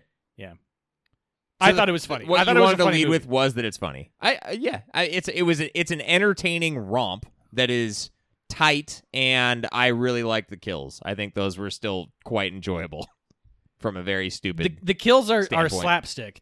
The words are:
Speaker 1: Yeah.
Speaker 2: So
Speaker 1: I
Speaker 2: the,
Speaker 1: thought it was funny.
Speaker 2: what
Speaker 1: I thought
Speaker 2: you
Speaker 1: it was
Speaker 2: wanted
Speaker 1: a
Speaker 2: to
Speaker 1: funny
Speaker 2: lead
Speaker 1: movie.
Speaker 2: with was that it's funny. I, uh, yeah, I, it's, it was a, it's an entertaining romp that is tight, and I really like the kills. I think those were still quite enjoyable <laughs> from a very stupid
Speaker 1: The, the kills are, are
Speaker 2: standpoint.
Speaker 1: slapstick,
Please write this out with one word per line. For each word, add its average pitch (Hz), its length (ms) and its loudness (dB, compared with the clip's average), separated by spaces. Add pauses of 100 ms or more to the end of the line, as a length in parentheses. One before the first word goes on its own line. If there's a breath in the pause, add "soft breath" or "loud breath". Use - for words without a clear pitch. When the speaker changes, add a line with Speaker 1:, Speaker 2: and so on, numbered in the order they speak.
(380)
Speaker 1:
Yeah. 95 160 -16
Speaker 2:
So 90 40 -20 (1040)
Speaker 1:
I 196 100 8
Speaker 2:
the, 180 60 2
Speaker 1:
thought 202 120 4
it - 20 2
was 165 140 -2
funny. 143 200 -6
Speaker 2:
what 175 140 4
Speaker 1:
I 185 60 4
thought - 100 4
Speaker 2:
you - 20 8
Speaker 1:
it 180 40 8
was 185 60 10
Speaker 2:
wanted 190 80 6
Speaker 1:
a - 20 0
Speaker 2:
to 180 80 4
Speaker 1:
funny 165 140 4
Speaker 2:
lead 156 80 4
Speaker 1:
movie. 160 120 4
Speaker 2:
with 127 80 -6
was 131 280 2
that 117 100 -2
it's 104 120 -6
funny. 69 340 -8 (100)
I, 247 140 2
uh, - 160 -10
yeah, 262 300 -6 (120)
I, 170 120 0
it's, 170 220 -4
it 175 140 -4
was 170 180 2
a, 156 180 -4
it's 170 140 -2
an 160 100 -4
entertaining 170 760 0
romp 107 480 -4 (280)
that 123 160 0
is 117 420 -2 (360)
tight, 151 540 0 (120)
and 127 600 0
I 123 140 2
really 120 360 2
like 110 240 -2
the 101 100 -14
kills. 73 460 -8
I 101 120 -6
think 101 180 -6
those 98 240 -2
were 98 120 -8
still 92 440 -6 (100)
quite 98 300 -4
enjoyable 85 540 -8 (360)
<laughs> - 360 -20
from 101 180 -4
a 90 60 -8
very 95 260 -2
stupid 85 520 -4
Speaker 1:
The, - 40 -16
the 185 80 0
kills 240 360 4
are, 220 100 2
are 196 40 0
Speaker 2:
standpoint. 165 380 0
Speaker 1:
slapstick, 170 600 -4